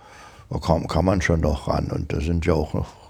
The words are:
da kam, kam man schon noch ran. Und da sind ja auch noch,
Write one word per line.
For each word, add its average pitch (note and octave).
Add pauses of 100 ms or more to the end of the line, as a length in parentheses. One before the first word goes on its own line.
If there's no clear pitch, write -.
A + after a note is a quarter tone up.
(480)
da -
kam, E2
kam E2
man F#2+
schon E2
noch D2+
ran. -
Und -
da -
sind E2
ja E2+
auch D2+
noch, - (220)